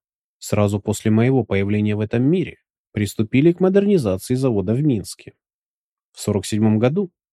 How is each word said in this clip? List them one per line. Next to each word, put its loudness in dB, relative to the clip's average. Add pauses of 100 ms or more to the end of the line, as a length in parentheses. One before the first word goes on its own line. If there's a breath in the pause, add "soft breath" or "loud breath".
(380)
Сразу -2
после -4
моего 2
появления -2
в -4
этом -2
мире -2 (320)
приступили 2
к -8
модернизации 2
завода 0
в -2
Минске. -4 (800)
В -20
сорок -2
седьмом 2
году 0 (220)